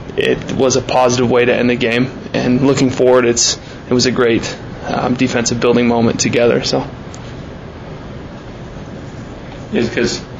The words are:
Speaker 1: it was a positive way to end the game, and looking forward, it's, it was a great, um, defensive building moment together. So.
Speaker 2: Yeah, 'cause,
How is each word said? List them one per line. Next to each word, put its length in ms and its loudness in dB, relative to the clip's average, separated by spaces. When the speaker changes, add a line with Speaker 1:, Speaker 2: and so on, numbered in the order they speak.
Speaker 1:
it 360 -2
was 240 2
a 60 0
positive 480 2
way 160 4
to 80 4
end 160 2
the 60 2
game, 340 0
and 320 2
looking 240 4
forward, 340 6
it's, 340 2
it 60 2
was 100 4
a 60 2
great, 440 2
um, 280 0
defensive 460 0
building 260 4
moment 340 2
together. 440 4
So. 220 -2
Speaker 2:
Yeah, 140 0
'cause, 340 -2